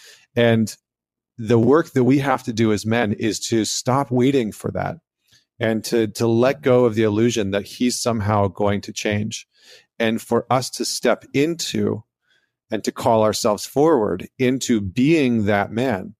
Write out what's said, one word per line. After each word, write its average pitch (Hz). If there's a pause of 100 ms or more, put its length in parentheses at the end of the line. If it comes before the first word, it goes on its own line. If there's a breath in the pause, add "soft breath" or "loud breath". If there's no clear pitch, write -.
(340 loud breath)
And 117 (640)
the 117
work 139
that 127
we 131
have 135
to 123
do 110
as 101
men 123
is 110 (120)
to 113
stop 135
waiting 123
for 104
that 92 (640 soft breath)
and 110
to, 113
to 110
let 120
go 123
of 113
the 110
illusion 110
that 101
he's -
somehow 104
going 101
to -
change, 107 (520 soft breath)
and 113
for -
us 131
to -
step -
into 110 (640)
and 107
to -
call 113
ourselves 104
forward 123 (100)
into 127
being 120
that 101
man, 113